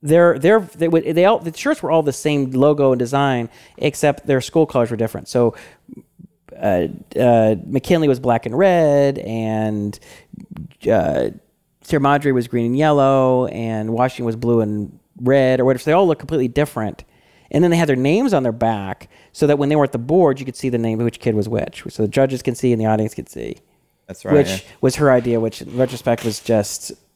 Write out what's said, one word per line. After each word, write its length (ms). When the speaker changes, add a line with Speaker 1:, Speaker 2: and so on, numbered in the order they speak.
Speaker 1:
their, 340
their, 220
they 280
would, 160
they 220
all, 120
the 180
shirts 260
were 80
all 120
the 100
same 380
logo 420
and 60
design, 500
except 480
their 140
school 260
colors 240
were 60
different. 320
So, 260
uh, 280
uh, 360
McKinley 420
was 120
black 240
and 140
red, 640
and, 760
uh, 400
Sierra 180
Madre 320
was 160
green 180
and 120
yellow, 680
and 460
Washington 320
was 120
blue 240
and 380
red, 400
or 40
whatever. 180
So 80
they 40
all 120
look 120
completely 300
different. 560
And 120
then 80
they 60
had 120
their 80
names 360
on 120
their 80
back, 560
so 140
that 120
when 100
they 80
were 80
at 80
the 60
board, 420
you 60
could 100
see 120
the 100
name 220
of 40
which 160
kid 140
was 140
which. 420
So 120
the 60
judges 340
can 120
see 180
and 80
the 60
audience 280
can 120
see. 320
Speaker 2:
That's 180
right, 100
Speaker 1:
Which 140
Speaker 2:
yeah. 100
Speaker 1:
was 160
her 140
idea, 300
which 220
in 140
retrospect 480
was 160
just 520